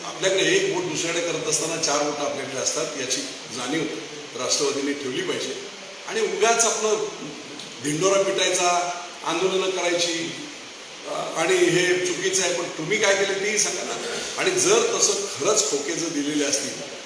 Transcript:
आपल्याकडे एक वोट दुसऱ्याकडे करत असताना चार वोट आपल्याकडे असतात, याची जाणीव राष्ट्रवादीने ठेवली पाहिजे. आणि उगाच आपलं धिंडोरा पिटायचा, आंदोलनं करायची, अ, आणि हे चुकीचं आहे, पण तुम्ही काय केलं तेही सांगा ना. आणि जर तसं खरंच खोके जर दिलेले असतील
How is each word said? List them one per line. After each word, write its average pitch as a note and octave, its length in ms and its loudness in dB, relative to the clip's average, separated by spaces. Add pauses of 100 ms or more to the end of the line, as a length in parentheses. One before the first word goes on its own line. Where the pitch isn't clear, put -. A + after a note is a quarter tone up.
आपल्याकडे F#3+ 400 0
एक F#3 320 4
वोट F3+ 80 0
दुसऱ्याकडे E3+ 380 -2
करत D#3 280 -2
असताना D#3 280 0
चार D3 240 2
वोट D3 160 0
आपल्याकडे C3+ 400 -4
असतात, D3 280 0 (140)
याची C3 220 -2 (340)
जाणीव B2+ 260 -2 (540)
राष्ट्रवादीने C#3 580 0
ठेवली C3+ 280 -4
पाहिजे. - 320 -4 (540)
आणि A3 140 -2
उगाच A3 440 4
आपलं G#3+ 420 0 (760)
धिंडोरा F3+ 380 4
पिटायचा, F3+ 800 2 (220)
आंदोलनं F#3 460 2
करायची, E3+ 600 0 (760)
अ, D3 60 -4
आणि D#3+ 420 0
हे F3+ 500 4
चुकीचं F#3 380 0
आहे, F3 100 2
पण F3 160 -2
तुम्ही D#3+ 280 -2
काय G3 280 4
केलं F#3+ 140 0
तेही G#3 180 0
सांगा - 260 0
ना. - 340 -6 (240)
आणि F#3 100 4
जर F#3+ 460 4
तसं G3+ 160 4
खरंच F#3+ 560 2
खोके C#3+ 240 -2
जर D#3+ 140 -2
दिलेले D3 380 0
असतील C3+ 600 -4